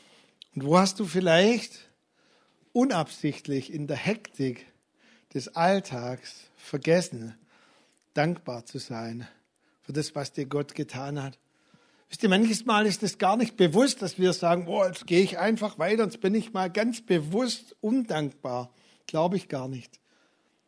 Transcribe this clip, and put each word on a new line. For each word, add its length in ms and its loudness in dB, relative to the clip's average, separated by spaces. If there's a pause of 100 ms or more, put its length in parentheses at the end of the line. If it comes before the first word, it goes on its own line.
(560)
Und 80 -6
wo 140 4
hast 240 2
du 40 -2
vielleicht 840 2 (800)
unabsichtlich 1000 -2
in 140 -8
der 100 -4
Hektik 760 -4 (640)
des 200 -8
Alltags 1000 -2
vergessen, 800 -2 (800)
dankbar 520 -2
zu 120 -14
sein 500 -10 (540)
für 120 -14
das, 220 -6
was 180 -8
dir 120 -6
Gott 300 -6
getan 480 -8
hat? 160 -12 (680)
Wisst 120 -10
ihr, 80 4
manches 360 2
Mal 200 4
ist 180 0
es 140 -4
gar 200 2
nicht 200 -2
bewusst, 440 4
dass 180 -6
wir 140 4
sagen, 320 2
„Boah, 220 0
jetzt 200 -8
gehe 160 4
ich 160 -2
einfach 400 -2
weiter, 240 2
jetzt 180 -6
bin 140 0
ich 180 -4
mal 160 -2
ganz 320 -2
bewusst 800 -2
undankbar.“ 920 -2 (360)
Glaube 300 0
ich 100 -6
gar 200 -6
nicht. 320 -14 (680)